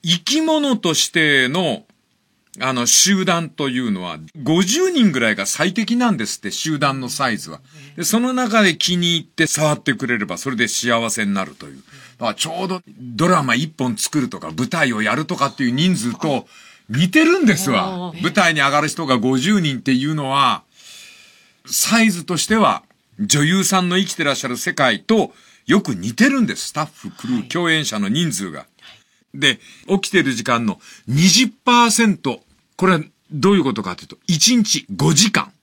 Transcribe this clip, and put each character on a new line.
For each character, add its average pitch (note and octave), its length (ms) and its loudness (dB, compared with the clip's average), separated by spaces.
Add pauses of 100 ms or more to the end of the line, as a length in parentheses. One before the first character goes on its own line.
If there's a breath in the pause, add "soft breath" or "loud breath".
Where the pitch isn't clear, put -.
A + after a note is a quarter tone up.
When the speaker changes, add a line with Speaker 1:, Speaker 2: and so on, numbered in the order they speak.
Speaker 1:
生 E3+ 180 0
き D4+ 200 -2
物 D4+ 380 0
と E3 160 0
し - 160 -2
て C#3+ 380 4
の、 D3+ 360 -2 (760)
あ C3 120 -2
の、 A#2+ 140 -2
集 F#3+ 400 2
団 E3+ 240 0
と C#3 180 -4
い B2+ 120 -2
う A2+ 120 -2
の F#2 100 -4
は、 E2 160 -10 (240)
五 E3 220 2
十 E4 260 0
人 A#3 220 2
ぐ B2 80 -2
ら A2+ 100 2
い G2+ 60 0
が G2 100 -6
最 F3+ 280 -2
適 A3+ 200 -2
な A#3+ 160 2
ん F3 60 0
で A2 80 -4
す - 140 -8
っ - 20 -20
て、 G2 100 -8
集 D#3 280 -4
団 C3+ 220 -2
の B2 100 -8
サ C3 200 -4
イ G#2 60 -4
ズ D#2+ 140 -14
は。 D#2 100 -18 (360 loud breath)
で、 F3 60 -10
そ G#3+ 160 0
の B3+ 140 0
中 A#3 300 0
で E3+ 140 4
気 F3+ 200 -2
に E3+ 200 0
入 D#3 80 -4
っ - 40 -20
て D#3+ 180 0
触 D3+ 280 0
っ D3+ 60 -8
て C#3+ 120 -2
く A#2+ 140 -4
れ A#2+ 120 -2
れ G#2 60 -4
ば、 - 140 -8
そ C3+ 120 -8
れ B2 60 -6
で A2+ 100 0
幸 A#2 440 0
せ G#2+ 160 -2
に G2+ 80 -2
な F#2+ 100 -2
る D2 100 -14
と - 120 -20
い C#2 80 -20
う。 C2+ 100 -20 (340 loud breath)
だ A#2+ 60 -6
か A2 80 0
ら - 20 -8
ち - 140 -6
ょ F3 160 -6
う - 20 -4
ど F#3 160 -6 (160)
ド F3+ 300 -2
ラ E3 160 2
マ A#2+ 100 0
一 D3+ 140 -2
本 B2+ 280 -4
作 - 240 -2
る A#2 80 -4
と E2+ 120 -12
か、 D#2 100 -10
舞 A#2 180 -4
台 D3 240 0
を G#2+ 100 -2
や G#2+ 120 0
る D3+ 100 -4
と F3 120 -6
か C#3 100 0
っ - 80 -6
て C#3 80 -4
い B2 60 2
う - 20 2
人 E3+ 240 2
数 A#2 240 -4
と C#3 300 -2 (400 loud breath)
似 D#3+ 240 0
て D#4 120 6
る F4 140 4
ん D#4 80 2
で F#3 100 4
す - 140 -2
わ。 F3+ 380 -2
Speaker 2:
お D#3+ 40 -10
ー。 E3+ 120 -10
Speaker 1:
舞 F3 80 0
台 E3+ 220 2
に D3 60 0
上 C#3 120 4
が D3 80 4
る D3+ 80 0
人 D#3 180 -6
が C3 120 2
五 B2+ 200 2
十 F#3+ 220 2
人 C#3+ 180 -2
っ - 40 -10
て C3+ 100 0
い C3 140 2
う D#3 100 -2
の C#3 120 -4
は、 C3+ 360 0 (1000 loud breath)
サ - 380 0
イ A3 80 4
ズ F3 140 -8
と F3 120 -4
し - 120 -4
て A3 80 2
は、 D3 260 2 (380)
女 D3 240 0
優 F#3 180 2
さ F#3 180 2
ん F3+ 80 -2
の F3+ 100 0
生 F#3+ 120 -2
き - 40 -8
て D#3+ 100 -4
ら C#3 80 0
っ - 20 0
し C3+ 100 -8
ゃ C3 40 -6
る B2 80 -6
世 - 180 -6
界 B2 260 2
と G#3+ 320 0 (340 soft breath)
よ G3 140 4
く C3 140 -4
似 G2 200 -6
て B3+ 140 4
る C#4 120 0
ん G#3+ 60 4
で - 100 -4
す。 - 120 -10
ス - 40 -14
タ D3+ 120 -4
ッ D3+ 80 -10
フ、 F#2+ 200 -16
ク - 160 -14
ル B2+ 60 -2
ー、 - 20 -2
Speaker 2:
は G#2+ 80 -4
い。 - 40 -16
Speaker 1:
共 E3+ 220 -2
演 D#3 140 2
者 G#2+ 160 -4
の G2 80 -2
人 D3+ 240 0
数 F#2 180 -8
が。 C#2 160 -14 (140)
Speaker 2:
は - 140 -20 (400 soft breath)
い。 C#3 40 -12
Speaker 1:
で、 C#3 220 0 (260 loud breath)
起 F#3+ 220 0
き - 20 -6
て F#3 100 2
る C3+ 120 0
時 A2+ 100 -6
間 A#2 240 0
の G2 140 -4 (260 loud breath)
二 D3+ 220 4
十 B3 180 4
パ A#3+ 380 2
ー A#3 80 2
セ A3+ 140 4
ン G3 100 2
ト。 A#2+ 260 -6 (320)
こ F#3 120 0
れ F#3 60 4
は D#3 80 2 (320)
ど D#3 200 4
う G3+ 40 6
い - 20 6
う C#3 60 2
こ B2+ 100 0
と G#2+ 80 -4
か F2+ 140 -6
と - 80 -20
い - 0 -
う - 20 -20
と、 - 120 -20 (100)
一 F#3 280 2
日 G#3+ 380 0
五 D3+ 180 2
時 G3 200 4
間 - 200 -2 (100)